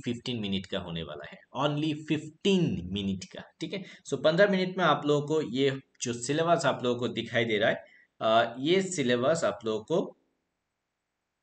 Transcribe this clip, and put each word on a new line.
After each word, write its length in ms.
fifteen 320
मिनट 260
का 120
होने 240
वाला 280
है, 60
only 260
fifteen 1000
मिनट 400
का, 180
ठीक 120
है। 120
So 140
पन्द्रह 260
मिनट 280
में 60
आप 220
लोगों 200
को 160
ये 380
जो 100
सिलेबस 540
आप 180
लोगों 160
को 80
दिखाई 360
दे 140
रहा 120
है, 140
अ, 380
ये 240
सिलेबस 640
आप 200
लोगों 200
को 320